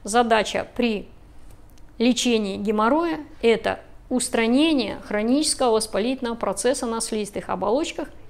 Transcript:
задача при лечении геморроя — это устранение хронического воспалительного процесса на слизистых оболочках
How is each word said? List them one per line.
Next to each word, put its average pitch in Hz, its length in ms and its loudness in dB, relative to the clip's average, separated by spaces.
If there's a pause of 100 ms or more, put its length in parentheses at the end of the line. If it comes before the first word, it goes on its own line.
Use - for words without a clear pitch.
задача 226 720 2
при 226 320 0 (920)
лечении 226 600 2
геморроя — 240 640 2 (220)
это 226 380 2 (300)
устранение 247 880 2 (100)
хронического 240 640 2
воспалительного 226 640 0
процесса 240 500 -2
на 226 140 -2
слизистых 208 500 -4
оболочках 226 600 -2 (200)